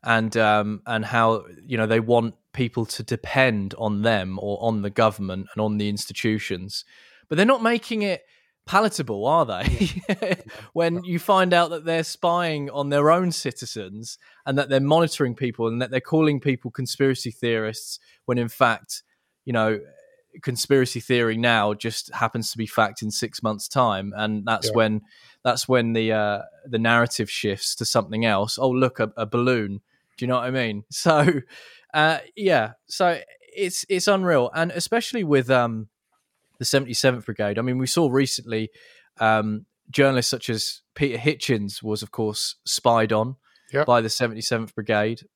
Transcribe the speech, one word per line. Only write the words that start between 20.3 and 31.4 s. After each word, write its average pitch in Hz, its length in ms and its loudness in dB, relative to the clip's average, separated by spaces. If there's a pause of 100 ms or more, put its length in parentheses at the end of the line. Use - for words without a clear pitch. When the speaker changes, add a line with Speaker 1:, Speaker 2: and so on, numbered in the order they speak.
Speaker 1:
conspiracy 127 580 0
theory 117 360 2
now 113 380 2
just - 400 -8
happens 117 380 -4
to 117 60 -10
be 113 80 -4
fact 107 360 0
in 107 80 -4
six - 320 -6
months' 107 260 -4
time. 101 480 0
And 107 300 -4
that's 113 220 -2
Speaker 2:
Yeah. 107 80 -4
Speaker 1:
when, 110 260 2 (400)
that's 120 260 0
when 120 240 2
the, 110 200 0
uh, 104 300 0 (240)
the 117 120 -4
narrative 117 520 2
shifts - 460 -4
to - 80 -6
something 110 400 0
else. 107 340 0
"Oh, 131 120 2
look, 127 300 0
a, 110 160 0
a 113 100 -4
balloon." 113 540 0 (360)
Do - 80 -6
you - 40 -2
know 127 80 0
what 123 80 -2
I 127 60 -4
mean? 113 360 -4
<laughs> - 40 -20
So, 151 520 2 (500)